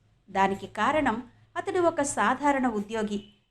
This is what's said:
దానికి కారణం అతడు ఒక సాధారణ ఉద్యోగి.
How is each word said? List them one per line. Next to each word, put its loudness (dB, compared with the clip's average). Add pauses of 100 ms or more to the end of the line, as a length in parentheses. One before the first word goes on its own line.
(300)
దానికి 0
కారణం 0 (340)
అతడు -2
ఒక 2
సాధారణ 2
ఉద్యోగి. -4 (260)